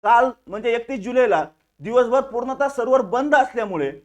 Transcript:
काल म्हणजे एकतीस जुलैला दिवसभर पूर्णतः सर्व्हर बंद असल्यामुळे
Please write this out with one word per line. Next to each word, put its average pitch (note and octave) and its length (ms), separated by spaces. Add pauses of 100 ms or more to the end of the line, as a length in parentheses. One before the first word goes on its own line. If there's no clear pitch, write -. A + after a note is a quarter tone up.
काल A#3+ 260 (180)
म्हणजे G#3+ 260
एकतीस A#3 260
जुलैला G#3+ 460 (360)
दिवसभर A#3+ 420
पूर्णतः C4 460
सर्व्हर B3+ 380
बंद C#4 280
असल्यामुळे G3+ 560 (140)